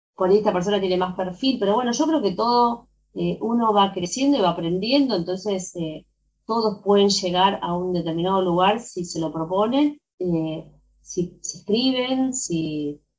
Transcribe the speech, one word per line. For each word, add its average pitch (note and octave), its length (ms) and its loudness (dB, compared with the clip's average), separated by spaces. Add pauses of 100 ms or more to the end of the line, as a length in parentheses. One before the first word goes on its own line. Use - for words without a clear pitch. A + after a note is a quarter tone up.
(160)
por F#3 140 0
ahí G3+ 80 6
esta G3+ 160 2
persona F#3+ 260 0
tiene F#3 180 0
más F#3 180 -2
perfil", F#3+ 440 -2
pero G3+ 160 2
bueno, B3 160 0
yo C#4+ 160 0
creo D#4 140 2
que G3 120 0
todo, A#3 540 0 (280)
eh, F3 260 -2
uno A3+ 320 0
va G3 200 4
creciendo C4 440 0
y G#3+ 40 2
va F3 100 4
aprendiendo, G3+ 640 0
entonces, F#3 600 -4
eh, D#3+ 300 -8 (400)
todos A3 380 -2
pueden G3+ 260 4
llegar F#3+ 520 0
a F3 160 -4
un F3+ 160 -2
determinado E3+ 480 0
lugar F#3 400 2
si - 240 -10
se E3 140 -8
lo D#3 120 -4
proponen, G#3+ 680 0 (200)
eh, D#3+ 500 -4 (320)
si, - 400 -6
si - 180 -12
escriben, B3+ 720 0
si, D3+ 680 -4 (180)